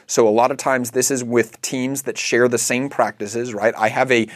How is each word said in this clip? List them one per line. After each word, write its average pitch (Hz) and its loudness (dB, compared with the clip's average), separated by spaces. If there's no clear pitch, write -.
So 117 4
a - 4
lot 117 4
of 135 -8
times 127 -2
this 127 0
is 127 -4
with 117 0
teams 135 -6
that - -8
share 123 2
the 120 2
same 127 -2
practices, 113 -4
right? 107 0
I 110 2
have 131 0
a 113 4